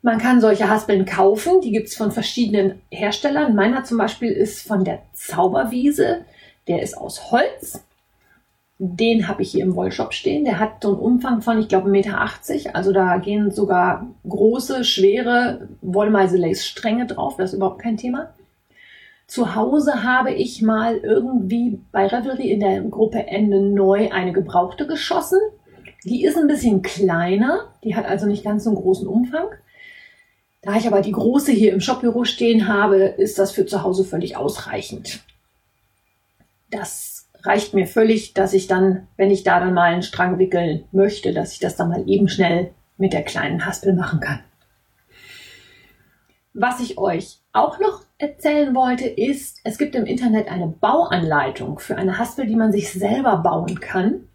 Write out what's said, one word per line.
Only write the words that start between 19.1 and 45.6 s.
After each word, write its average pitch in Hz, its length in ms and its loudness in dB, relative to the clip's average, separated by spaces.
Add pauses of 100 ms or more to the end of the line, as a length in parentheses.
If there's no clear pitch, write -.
Zu 226 300 -2
Hause 254 480 0
habe 254 260 2
ich - 320 -4
mal 220 360 2
irgendwie 226 840 0 (100)
bei 196 160 2
Revelry 240 460 -2
in 208 80 0
der 196 220 0
Gruppe 220 440 -2
Ende 202 340 2
Neu 196 520 4
eine 185 200 -2
gebrauchte 185 540 0
geschossen. 349 540 0 (640)
Die 247 180 -2
ist 302 140 2
ein 311 100 4
bisschen 233 360 2
kleiner. 190 920 0 (100)
Die 214 140 -2
hat 226 100 -4
also 196 200 -2
nicht 202 180 -2
ganz 208 200 -2
so 226 60 2
einen 190 80 0
großen 185 300 0
Umfang. 247 380 0 (1120)
Da 202 140 -4
ich 233 120 2
aber 202 140 4
die 208 120 -2
große 262 400 2
hier 208 200 6
im 190 80 4
Shopbüro 240 440 0
stehen 226 420 2
habe, 202 300 4
ist 190 420 2
das 196 140 2
für - 140 0
zu - 180 -4
Hause 190 200 2
völlig - 320 -6
ausreichend. - 840 -8 (1500)
Das - 580 -12 (160)
reicht 196 280 0
mir 190 140 2
völlig, 220 480 0
dass 196 180 0
ich 190 140 2
dann, 190 400 2 (100)
wenn 196 140 4
ich 190 140 0
da 175 160 4
dann 180 140 0
mal 175 180 4
einen 175 100 -2
Strang 185 380 -2
wickeln 175 500 0
möchte, 196 420 0
dass 170 200 -4
ich - 80 -12
das 185 160 -4
dann 170 140 -2
mal - 180 -4
eben 196 200 4
schnell 175 440 0 (240)
mit 190 160 0
der - 100 -2
kleinen - 420 -6
Haspel 196 300 0
machen 175 240 -2
kann. 147 220 -4 (2000)